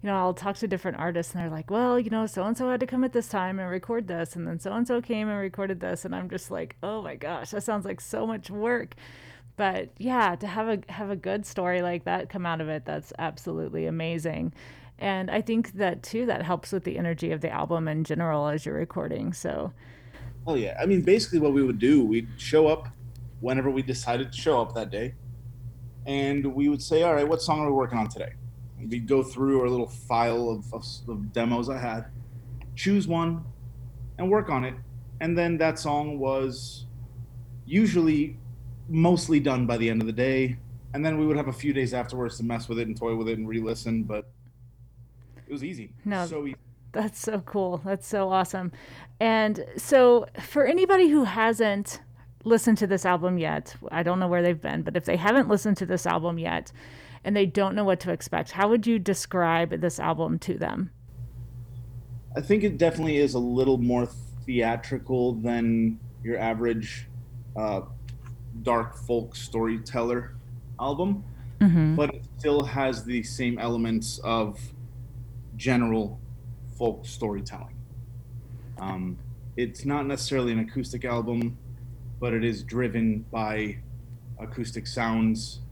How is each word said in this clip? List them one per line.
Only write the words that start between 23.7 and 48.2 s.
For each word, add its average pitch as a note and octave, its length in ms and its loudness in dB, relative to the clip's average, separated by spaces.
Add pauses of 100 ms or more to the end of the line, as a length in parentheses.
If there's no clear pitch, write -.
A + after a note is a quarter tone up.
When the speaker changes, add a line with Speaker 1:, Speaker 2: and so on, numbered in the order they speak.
Speaker 2:
decided B2 480 -2
to - 140 -10
show C#3+ 160 6
up A2+ 120 -2
that A2 160 -4
day. A2+ 240 -4 (920)
And C#3 500 0
we C#3+ 140 4
would C#3+ 120 0
say, D#3+ 220 4
"All E3+ 100 6
right, D3 140 4
what E3 140 2
song D#3 180 2
are D3+ 80 2
we C#3+ 60 4
working B2 240 2
on G#2+ 120 2
today?" - 220 -8 (460)
And A2+ 120 -8
we'd A#2 180 -4
go C3+ 140 6
through C3 400 2
our B2 80 4
little B2 180 0 (220)
file A#2 400 2
of, G#2+ 240 -6
of, A#2 120 -10 (240)
of G#2+ 240 -6
demos A#2+ 360 2
I C3 80 -4
had, A#2 280 -4 (720)
choose G3 320 2
one, E3 360 0 (760)
and F#3 120 0
work G#3 200 4
on C3 140 2
it. B2+ 120 -4 (460)
And E3 160 2
then E3+ 200 4
that D#3+ 200 4
song D3 420 -2
was C3+ 680 -2 (800)
usually D#3+ 720 4 (520)
mostly E3 500 6
done B2+ 260 2
by A#2 120 2
the A2+ 120 2
end A2+ 120 2
of A2+ 60 0
the A2+ 60 -4
day. B2+ 440 2 (360)
And C#3+ 120 -2
then D#3 120 2
we D#3 80 4
would D3+ 120 4
have C#3+ 100 0
a C3 60 -2
few C#3+ 200 -2
days B2+ 200 2
afterwards A#2+ 440 -4
to A#2 60 -4
mess A#2 260 -2
with A#2 100 -2
it A#2 80 -2
and A2 100 -4
toy A#2 180 0
with A2+ 140 -2
it A2+ 80 -2
and A2 100 -4
re-listen, A2+ 560 -2
but G#2 260 -6 (1160)
it - 40 -12
was C#3 120 -6
easy. C#3 300 -10 (120)
Speaker 1:
No, G3 200 0
Speaker 2:
So D#3 200 -6
easy. C#3 120 -8 (340)
Speaker 1:
that's G#3+ 280 -2
so G#3+ 220 -2
cool. F3+ 440 -2
That's G3 220 -2
so F#3+ 220 0